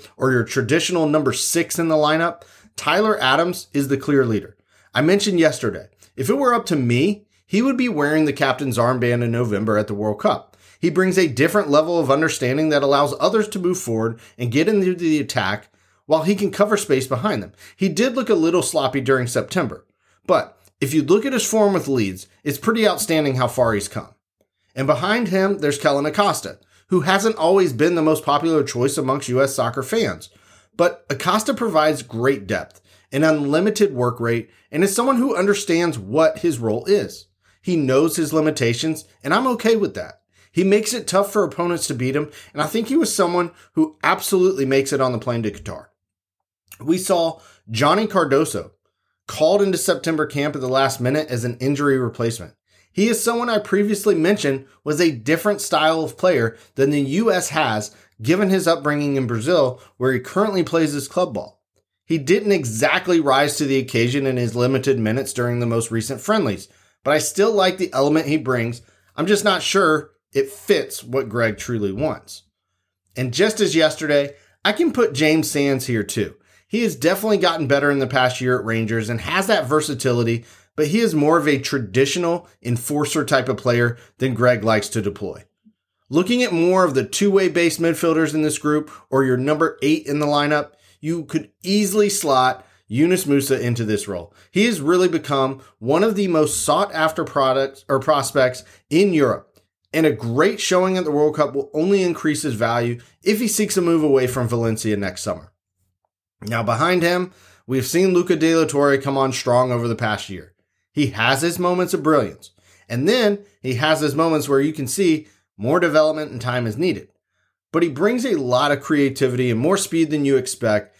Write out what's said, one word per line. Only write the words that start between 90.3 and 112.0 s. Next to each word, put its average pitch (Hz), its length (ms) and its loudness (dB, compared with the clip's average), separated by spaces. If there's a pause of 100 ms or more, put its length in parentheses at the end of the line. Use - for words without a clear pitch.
you 160 240 -6
could - 260 -6 (120)
easily 202 460 2
slot 131 580 0 (220)
Yunus 170 380 0
Musah 135 340 2
into 120 240 -2
this 104 240 -2
role. 87 260 -10 (160)
He 196 160 2
has 208 140 -2
really 180 280 2
become 135 520 -2 (180)
one 143 240 0
of 220 140 2
the 202 100 0
most 156 380 0
sought 165 300 0
after 160 300 -2
products 135 640 -2
or 135 120 0
prospects 131 640 0 (240)
in 185 240 4
Europe, 135 480 0 (320)
and 160 140 2
a 143 60 4
great 127 480 0
showing 185 360 0
at 180 80 -2
the 151 80 -4
World 151 240 2
Cup 143 180 0
will 135 200 -4
only 190 280 2
increase 160 400 -2
his 139 120 -4
value 120 460 -2 (220)
if 208 160 2
he 240 80 -2
seeks 208 300 -2
a 185 60 2
move 170 200 2
away 135 240 4
from 123 220 -2
Valencia 113 480 -2
next 98 260 -6
summer. - 300 -8 (920)
Now 113 220 -4
behind 160 380 0
him, 180 300 -2 (360)
we've 131 180 -2
seen 185 280 2
Luca 175 200 2
De 160 220 2
La 160 80 4
Torre 143 340 2
come 139 200 -4
on 131 140 0
strong 123 380 2
over 120 160 -2
the 117 80 -2
past 107 340 -4
year. 90 260 -16 (380)
He 143 160 0
has 120 340 0
his 170 180 -2
moments 180 340 0
of 160 80 -2